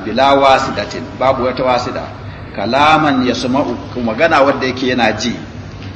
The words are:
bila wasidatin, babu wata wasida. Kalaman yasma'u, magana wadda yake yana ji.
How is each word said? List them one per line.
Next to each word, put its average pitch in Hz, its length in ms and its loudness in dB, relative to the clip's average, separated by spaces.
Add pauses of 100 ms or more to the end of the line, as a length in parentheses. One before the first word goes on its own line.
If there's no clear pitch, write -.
bila 131 340 4
wasidatin, 127 640 2 (160)
babu 127 320 2
wata 127 140 -4
wasida. 123 380 0 (540)
Kalaman 139 680 2
yasma'u, 123 500 0 (280)
magana 143 380 2
wadda 131 240 2
yake 127 220 -2
yana 120 240 2
ji. 107 240 -4 (600)